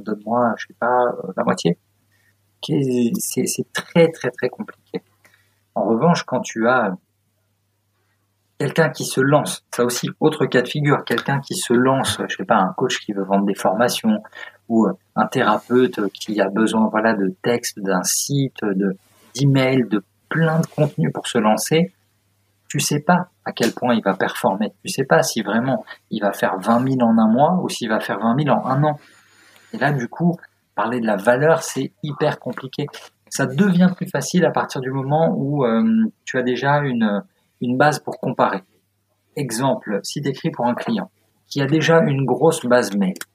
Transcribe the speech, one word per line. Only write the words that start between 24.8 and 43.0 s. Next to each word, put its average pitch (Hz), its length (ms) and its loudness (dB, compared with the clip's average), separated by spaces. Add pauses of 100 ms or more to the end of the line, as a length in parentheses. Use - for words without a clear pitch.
Tu - 60 -10
sais - 160 -4
pas 160 180 4
si 117 200 -2
vraiment 113 420 -2 (260)
il 110 120 -4
va 98 100 0
faire 95 260 -2
vingt 113 220 2
mille 131 220 0
en 113 160 4
un 110 100 4
mois 151 340 4
ou - 60 -4
s'il 117 220 -6
va 107 100 0
faire 104 200 -6
vingt 113 140 0
mille 143 160 0
en 107 140 2
un 135 200 0
an. 151 140 0 (760)
Et - 20 -10
là, 135 160 0
du 120 160 -2
coup, 165 300 0 (360)
parler 113 240 -2
de 113 80 -2
la 107 80 2
valeur, 127 480 2
c'est - 300 -6 (100)
hyper 147 380 -4
compliqué. 135 480 -8 (400)
Ça - 180 -2
devient 175 480 4
plus - 140 -8
facile - 360 0
à 151 60 4
partir - 300 -4
du 127 100 -6
moment 139 460 0
où, 139 280 0
euh, 113 460 2 (140)
tu - 120 -6
as 127 60 0
déjà 131 360 0
une, 113 440 0 (380)
une 123 160 -2
base 143 240 2
pour - 180 -12
comparer. 110 460 -2 (720)
Exemple, 123 680 -4
si - 180 -10
t'écris 139 300 -4
pour 127 160 -4
un 240 80 0
client - 380 -6 (340)
qui - 140 -6
a 139 60 0
déjà 160 340 4
une 139 240 2
grosse 127 420 2
base 120 300 2
mail, 95 180 0 (200)